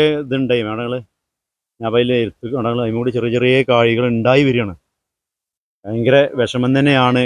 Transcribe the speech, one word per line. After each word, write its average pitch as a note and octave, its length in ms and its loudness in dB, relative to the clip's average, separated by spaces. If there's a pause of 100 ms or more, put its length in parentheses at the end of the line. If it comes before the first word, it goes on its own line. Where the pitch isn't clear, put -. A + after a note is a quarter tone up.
(240)
ഇതുണ്ടായി B2+ 460 -2
വേണങ്ങള്. A#2+ 300 -8 (800)
ഞാൻ A#2 140 -6
അതിൽ B2 180 2 (120)
എടുത്ത് G#2+ 220 -8 (120)
വേണങ്ങള് A#2+ 300 -2
അതിമൂടി A#2 300 -2
ചെറിയ A#2 200 -2
ചെറിയ B2+ 180 2 (160)
കായ്കൾ A#2 340 2 (100)
ഉണ്ടായി B2+ 340 2
വരികയാണ്. A2+ 260 -2 (1120)
ഭയങ്കര A#2 320 2 (220)
വിഷമം B2 400 0
തന്നെയാണ്. B2+ 460 2